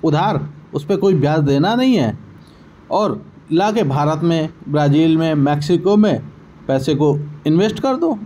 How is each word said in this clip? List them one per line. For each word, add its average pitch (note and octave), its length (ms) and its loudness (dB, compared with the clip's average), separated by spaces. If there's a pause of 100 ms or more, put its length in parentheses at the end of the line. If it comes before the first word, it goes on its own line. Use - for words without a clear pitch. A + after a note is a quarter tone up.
उधार, E3 360 0 (340)
उस D3 120 -6
पर G3 120 -2
कोई G3 180 2
ब्याज D3+ 260 0
देना C#3+ 340 2
नहीं B3+ 200 2
है, A#2+ 220 0 (760)
और G3+ 300 -2 (300)
ला F#3+ 200 2
के G#3+ 140 0
भारत D3 380 0
में, E3 260 0 (180)
ब्राज़ील D3 500 2
में, D#3+ 180 0
मैक्सिको D3 640 0
में G3 240 2 (460)
पैसे C3+ 280 0
को C#3+ 200 2 (320)
इन्वेस्ट G3 320 0
कर C4 160 -2
दो D#4+ 300 -2